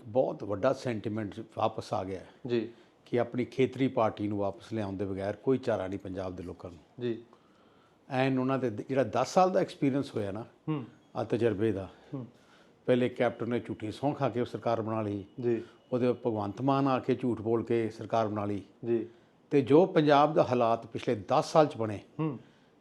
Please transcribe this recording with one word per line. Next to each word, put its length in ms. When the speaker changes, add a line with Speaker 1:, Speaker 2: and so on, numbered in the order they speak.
Speaker 1:
ਬਹੁਤ 360
ਵੱਡਾ 300
ਸੈਂਟੀਮੈਂਟ 600
ਵਾਪਸ 360
ਆ 100
ਗਿਆ 160
ਹੈ 80
Speaker 2:
ਜੀ। 220
Speaker 1:
ਕਿ 140
ਆਪਣੀ 260
ਖੇਤਰੀ 420
ਪਾਰਟੀ 400
ਨੂੰ 100
ਵਾਪਸ 360
ਲਿਆਉਣ 200
ਦੇ 120
ਬਗੈਰ 300
ਕੋਈ 220
ਚਾਰਾ 300
ਨਹੀਂ 120
ਪੰਜਾਬ 360
ਦੇ 80
ਲੋਕਾਂ 280
ਨੂੰ। 80
Speaker 2:
ਜੀ। 160
Speaker 1:
ਐਨ 300
ਉਹਨਾਂ 200
ਦੇ 100
ਦ-, 120
ਜਿਹੜਾ 220
ਦਸ 300
ਸਾਲ 180
ਦਾ 80
ਐਕਸਪੀਰੀਅੰਸ 560
ਹੋਇਆ 160
ਨਾ, 140
Speaker 2:
ਹੂੰ। 160
Speaker 1:
ਆ 80
ਤਜਰਬੇ 480
ਦਾ, 180
Speaker 2:
ਹੂੰ। 140
Speaker 1:
ਪਹਿਲੇ 240
ਕੈਪਟਨ 400
ਨੇ 100
ਝੂਠੀ 320
ਸਹੁੰ 220
ਖਾ 160
ਕੇ 100
ਉਹ 60
ਸਰਕਾਰ 360
ਬਣਾ 200
ਲਈ। 220
Speaker 2:
ਜੀ। 200
Speaker 1:
ਉਹਦੇ 200
ਭਗਵੰਤ 480
ਮਾਨ 260
ਆ 120
ਕੇ 160
ਝੂਠ 260
ਬੋਲ 220
ਕੇ 260
ਸਰਕਾਰ 380
ਬਣਾ 180
ਲਈ। 160
Speaker 2:
ਜੀ। 200
Speaker 1:
ਤੇ 100
ਜੋ 240
ਪੰਜਾਬ 480
ਦਾ 100
ਹਾਲਾਤ 420
ਪਿਛਲੇ 300
ਦਸ 360
ਸਾਲ 160
'ਚ 100
ਬਣੇ, 220
Speaker 2:
ਹੂੰ। 200